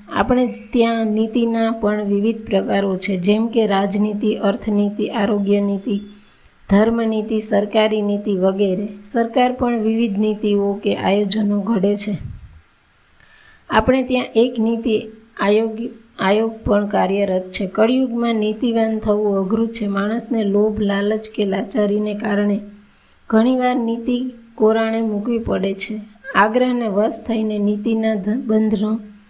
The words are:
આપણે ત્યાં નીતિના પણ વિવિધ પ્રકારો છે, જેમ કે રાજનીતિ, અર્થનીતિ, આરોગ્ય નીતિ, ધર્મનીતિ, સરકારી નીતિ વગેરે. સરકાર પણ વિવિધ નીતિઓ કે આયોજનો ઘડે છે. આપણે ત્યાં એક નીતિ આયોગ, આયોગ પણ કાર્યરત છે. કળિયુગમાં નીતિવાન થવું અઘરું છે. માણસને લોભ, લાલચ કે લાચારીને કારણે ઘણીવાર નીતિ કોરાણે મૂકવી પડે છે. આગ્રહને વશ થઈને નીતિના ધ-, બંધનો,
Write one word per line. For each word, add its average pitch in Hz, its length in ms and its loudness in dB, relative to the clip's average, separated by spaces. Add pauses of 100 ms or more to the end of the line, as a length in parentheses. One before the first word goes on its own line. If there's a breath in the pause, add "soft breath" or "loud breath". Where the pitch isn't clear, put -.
(140)
આપણે 247 340 2
ત્યાં 226 600 0
નીતિના 226 640 0
પણ 208 320 -2
વિવિધ 202 420 0
પ્રકારો 196 520 0
છે, 190 200 -2
જેમ 208 300 2
કે 220 200 2
રાજનીતિ, 208 680 0
અર્થનીતિ, 208 720 0
આરોગ્ય 202 540 2
નીતિ, 202 400 -2 (680 loud breath)
ધર્મનીતિ, 220 720 2
સરકારી 208 600 2
નીતિ 202 360 0
વગેરે. 190 500 0 (260)
સરકાર 240 380 2
પણ 240 280 -2
વિવિધ 220 380 0
નીતિઓ 208 560 2
કે 202 220 -2
આયોજનો 202 640 0
ઘડે 202 340 2
છે. 202 220 -4 (1500 soft breath)
આપણે 254 340 2
ત્યાં 247 220 -2 (100)
એક 247 240 4
નીતિ 226 480 0 (320)
આયોગ, 214 380 2 (420)
આયોગ 214 320 2 (140)
પણ 208 220 2
કાર્યરત 190 640 0
છે. 196 160 -4
કળિયુગમાં 233 680 0
નીતિવાન 220 640 0
થવું 208 380 0
અઘરું 220 300 0
છે. 220 200 -6
માણસને 220 560 -2
લોભ, 208 360 2
લાલચ 202 560 -2
કે 208 100 0
લાચારીને 208 680 -2
કારણે 208 460 0 (720 loud breath)
ઘણીવાર 247 460 2
નીતિ 240 580 -2 (220)
કોરાણે 226 460 2
મૂકવી 220 380 -2
પડે 196 340 -2
છે. 214 280 -8 (340)
આગ્રહને 240 520 2
વશ 208 260 0 (140)
થઈને 220 300 -2
નીતિના 214 580 0
ધ-, 208 300 -2
બંધનો, 220 540 0 (300 loud breath)